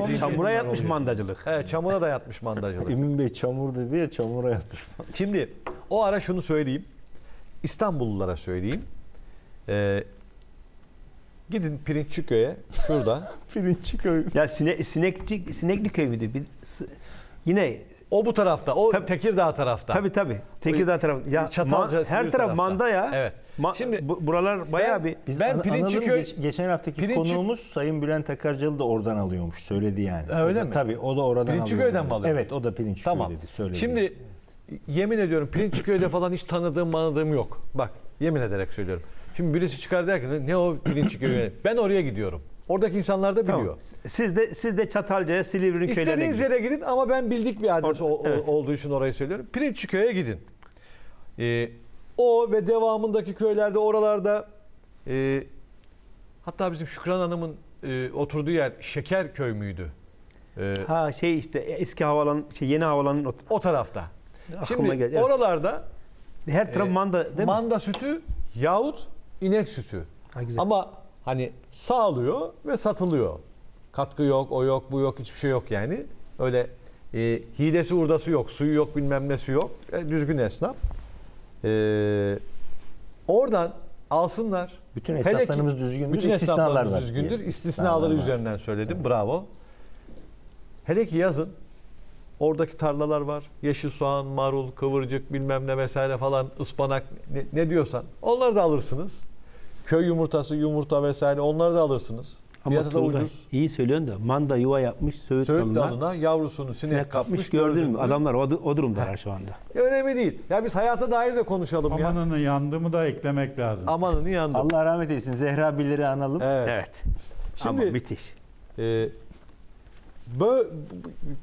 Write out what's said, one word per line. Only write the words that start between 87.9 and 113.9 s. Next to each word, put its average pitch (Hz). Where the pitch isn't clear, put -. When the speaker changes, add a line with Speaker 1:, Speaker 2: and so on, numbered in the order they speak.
Speaker 4:
var. 156
Speaker 3:
üzerinden 123
söyledim. 107
Speaker 4:
Evet. 135
Speaker 3:
Bravo. 123
Hele 190
ki 156
yazın 170
oradaki 156
tarlalar 151
var. 147
Yeşil 143
soğan, 139
marul, 135
kıvırcık, 135
bilmem 135
ne 131
vesaire 135
falan, 135
ıspanak, 135
ne, 139
ne 160
diyorsan 160
onları 240
da 202
alırsınız. 151
Köy 165
yumurtası, 160
yumurta 151
vesaire 143
onları 160
da 170
alırsınız. 131
Speaker 1:
Ama 139
Speaker 3:
Fiyatı 151
da 143
Speaker 1:
Turgay, 147
Speaker 3:
ucuz. -
Speaker 1:
iyi 151
söylüyorsun 143
da 101
manda 139
yuva 131
yapmış 143
Söğüt 131
Speaker 3:
Söğüt 156
Speaker 1:
dalına. 110
Speaker 3:
dalına 147
yavrusunu 156
sinek 151
Speaker 1:
Sinek 143
Speaker 3:
kapmış, 127
Speaker 1:
kapmış, 180
gördün 156
Speaker 3:
gördün 160
Speaker 1:
mü? 113
Speaker 3:
mü? -
Speaker 1:
Adamlar 139
o, 131
du-, 147
o 143
durumdalar 120
Speaker 3:
Heh. 98
Speaker 1:
şu 101
anda. 95
Speaker 3:
Ya 240
önemli 269
değil. 240
Ya 208
biz 208
hayata 233
dair 240
de 240
konuşalım 156
ya. 160
Speaker 2:
Amanını 165
yandı 143
mı 170
da 165
eklemek 139
lazım. 113
Speaker 3:
Amanını 170